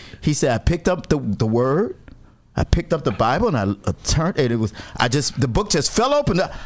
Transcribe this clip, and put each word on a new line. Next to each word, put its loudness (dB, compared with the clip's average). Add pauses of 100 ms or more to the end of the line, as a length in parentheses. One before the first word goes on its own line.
(200)
he 0
said, 2
"I 0
picked 0
up 0
the, 2
the -2
word, 2 (600)
I 0
picked 0
up 0
the 0
Bible, 2
and 0
I, 0 (260)
uh, 0 (120)
turned, 0
and 2
it 0
was, 0 (260)
I 2
just, 0
the 2
book 0
just 0
fell 2
open, 2
uh, -4 (120)